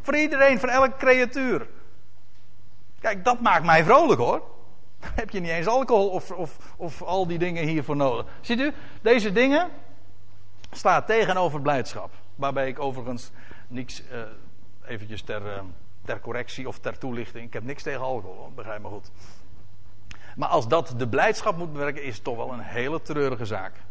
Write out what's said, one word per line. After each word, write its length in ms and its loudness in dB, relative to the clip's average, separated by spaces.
Voor 140 -2
iedereen, 440 6
voor 100 0
elke 280 4
creatuur. 680 2
Kijk, 240 -2
dat 160 4
maakt 260 4
mij 180 8
vrolijk, 360 8
hoor. 220 2
Daar 160 -4
heb 140 -2
je 100 -4
niet 120 -2
eens 160 0
alcohol 420 4
of, 220 -2
of, 260 -4
of 240 -4
al 260 0
die 100 0
dingen 300 0
hiervoor 280 0
nodig. 300 2
Ziet 180 0
u, 140 0
deze 300 6
dingen 380 4
staan 340 4
tegenover 560 2
blijdschap. 500 0
Waarbij 280 0
ik 120 -4
overigens 520 -4
niks, 400 -4
eh, 120 -4
eventjes 360 -4
ter, 320 -4
eh, 80 -4
ter 140 -4
correctie 480 -4
of 120 -4
ter 180 -4
toelichting, 480 -4
ik 80 -6
heb 100 -4
niks 200 -4
tegen 180 -4
alcohol, 360 -4
hoor, 140 -6
begrijp 300 -4
me 60 -6
goed. 240 -6
Maar 140 -2
als 180 2
dat 300 2
de 100 0
blijdschap 500 2
moet 160 -4
bewerken, 300 -2
is 120 -6
het 80 -6
toch 120 -2
wel 180 -4
een 60 -6
hele 420 -2
treurige 440 -2
zaak. 280 -4